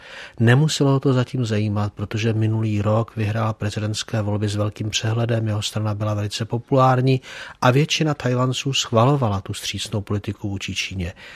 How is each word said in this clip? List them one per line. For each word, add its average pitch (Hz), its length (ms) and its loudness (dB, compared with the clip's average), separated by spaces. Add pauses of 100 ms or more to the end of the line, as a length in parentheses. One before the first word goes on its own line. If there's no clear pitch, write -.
(400)
Nemuselo 135 600 4
to 139 120 2
zatím 127 340 0
zajímat, 104 460 -2
protože 107 400 -2
minulý 110 500 0
rok 110 340 0
vyhrál 110 380 -2
prezidentské 107 680 -4
volby 104 260 -2
s 101 80 -4
velkým 104 340 -4
přehledem, 113 560 -2
jeho 104 160 -2
strana 107 320 -4
byla 107 200 -2
velice 104 300 -4
populární 131 760 2 (400)
a 127 100 6
většina 151 440 2
Tajvanců 127 580 -2
schvalovala 117 680 2
tu - 120 -8
vstřícnou - 480 -6
politiku 104 480 -6
vůči 95 260 -6
Číně. 90 380 -4 (240)